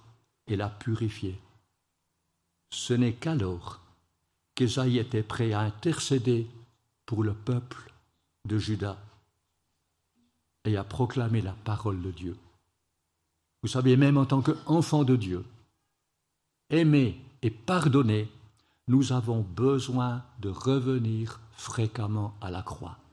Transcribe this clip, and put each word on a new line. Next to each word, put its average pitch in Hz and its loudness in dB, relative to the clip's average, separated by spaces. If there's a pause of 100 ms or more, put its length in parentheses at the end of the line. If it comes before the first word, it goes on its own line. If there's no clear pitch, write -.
(460)
et 104 -2
l'a 101 -4
purifié. 104 -4 (1300)
Ce - -6
n'est 120 4
qu'alors 98 -4 (720)
qu'Ésaïe 127 2
était 110 0
prêt 113 -2
à 104 0
intercéder 120 0 (600)
pour 110 -2
le 104 0
peuple 123 -6 (520)
de 104 0
Juda 98 -4 (1700)
et 107 0
à 98 -4
proclamer 113 -2
la 95 -4
parole 101 -4
de 92 -6
Dieu. 87 -10 (1300)
Vous 113 -4
savez, 127 4
même 139 6
en 135 4
tant 135 2
qu'enfant 151 2
de 127 4
Dieu, 92 -4 (1200)
aimé 147 4 (220)
et 117 0
pardonné, 131 2 (560)
nous 127 4
avons 117 0
besoin 123 0 (140)
de 98 -6
revenir 113 -2 (120)
fréquemment 107 -4
à 95 -8
la 90 -6
croix. - -14 (140)